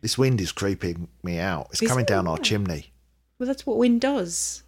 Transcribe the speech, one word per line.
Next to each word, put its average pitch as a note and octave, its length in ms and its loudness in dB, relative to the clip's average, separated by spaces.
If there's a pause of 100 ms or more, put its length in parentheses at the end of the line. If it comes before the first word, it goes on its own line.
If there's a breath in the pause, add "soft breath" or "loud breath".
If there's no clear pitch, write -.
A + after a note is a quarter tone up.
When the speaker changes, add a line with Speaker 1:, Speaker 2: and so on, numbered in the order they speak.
Speaker 1:
This - 160 -2
wind B2+ 240 4
is F2 120 -2
creeping F2 560 -2 (140)
me F2 160 -4
out. E2+ 340 -2
It's - 100 -2
Speaker 2:
Is A3+ 80 2
Speaker 1:
coming B2 140 2
Speaker 2:
it? G2 40 0
Speaker 1:
down F#2+ 180 2
our D#2+ 120 -2
chimney. F#2 540 -2 (460)
Speaker 2:
Well, B3 80 -4
that's C4+ 200 -4
what A3+ 100 0
wind A#3+ 240 4
does. A3+ 680 -2